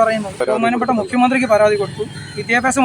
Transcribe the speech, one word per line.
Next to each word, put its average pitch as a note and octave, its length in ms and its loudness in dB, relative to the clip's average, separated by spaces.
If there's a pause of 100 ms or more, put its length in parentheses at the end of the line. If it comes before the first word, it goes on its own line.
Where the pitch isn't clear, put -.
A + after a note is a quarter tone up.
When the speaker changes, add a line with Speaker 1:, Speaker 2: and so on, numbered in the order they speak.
Speaker 1:
പറയുന്നത്. G#3+ 400 0
Speaker 2:
പരാതി B3+ 100 0
Speaker 1:
ബഹുമാനപ്പെട്ട A#3 400 0
Speaker 2:
കൊടുത്തു. A#3 120 0
Speaker 1:
മുഖ്യമന്ത്രിക്ക് B3 500 0
പരാതി G#3 280 4
കൊടുത്തു, - 240 -6 (340)
വിദ്യാഭ്യാസ A#3+ 460 0